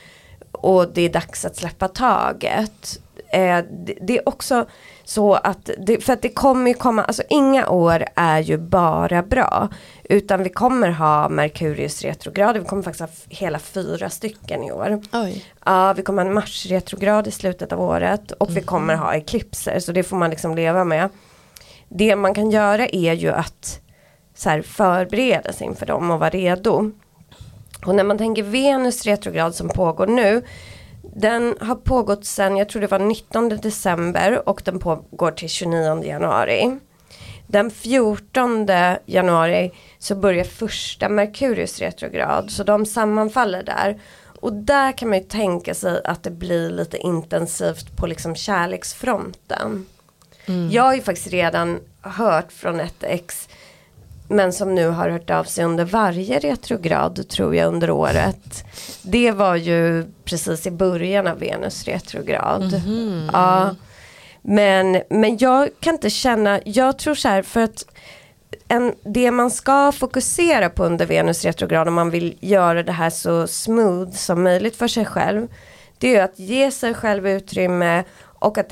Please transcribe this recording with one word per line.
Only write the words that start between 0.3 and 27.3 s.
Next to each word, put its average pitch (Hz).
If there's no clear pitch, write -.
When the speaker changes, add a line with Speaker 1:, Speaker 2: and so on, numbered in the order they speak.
Speaker 1:
Och 180
det 175
är 170
dags -
att 165
släppa 175
taget. -
Eh, 180
det, 175
det 220
är -
också... 240
Så 208
att -
det, 214
för 254
att -
det 254
kommer 262
ju -
komma, 233
alltså -
inga 269
år 170
är 160
ju 160
bara 170
bra, 208
utan 202
vi 185
kommer 240
ha 151
Merkurius 151
retrograd, 196
vi 180
kommer 196
faktiskt 175
ha 165
f-, -
hela 156
fyra 180
stycken -
i -
år. 208
Speaker 2:
Oj. 196
Speaker 1:
Ja, 190
vi 190
kommer 190
ha 185
en 196
Mars -
retrograd 196
i 214
slutet 180
av 180
året 180
och 202
vi 175
Speaker 2:
Mhm. 175
Speaker 1:
kommer 160
ha 147
eklipser, -
så 175
det 180
får 190
man 170
liksom 160
leva 165
med. 170
Det 202
man 202
kan 214
göra 214
är 165
ju 170
att -
så -
här, 151
förbereda 190
sig -
inför -
dem 170
och 160
vara 160
redo. 185